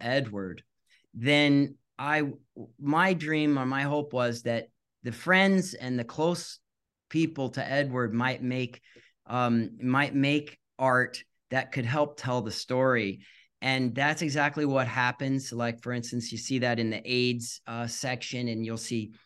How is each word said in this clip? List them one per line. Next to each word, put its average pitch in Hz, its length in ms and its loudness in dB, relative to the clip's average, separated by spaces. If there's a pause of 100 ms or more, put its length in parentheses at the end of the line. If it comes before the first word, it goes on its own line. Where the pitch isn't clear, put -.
Edward, 107 640 -4 (500)
then 143 640 4 (240)
I, 151 240 0 (580)
my 160 340 4
dream 151 440 2
or 131 80 0
my 135 160 0
hope 147 300 -2
was 120 300 0
that 117 260 -2 (340)
the 123 80 -6
friends 185 640 4
and 123 240 -4
the 120 60 -2
close 170 560 -4 (500)
people 156 400 0
to - 180 -4
Edward 127 460 0
might 127 300 0
make, 127 360 -4 (460)
um, 117 440 2 (120)
might 131 320 0
make 143 420 2 (220)
art 127 460 2 (260)
that 127 220 -2
could 131 120 -2
help 147 320 0
tell 123 260 -2
the 104 100 -6
story. 123 720 0 (380)
And 131 320 0
that's 143 300 0
exactly 147 420 0
what 135 220 2
happens. 127 640 0
Like, 117 300 -4
for 123 100 -6
instance, 120 380 -6
you 113 80 -8
see 127 220 -2
that 120 180 2
in 113 120 0
the 107 140 -6
aids, 123 600 0
uh, 117 220 -6
section, 123 580 -6
and 113 180 -4
you'll 113 120 -6
see 110 380 -6 (120)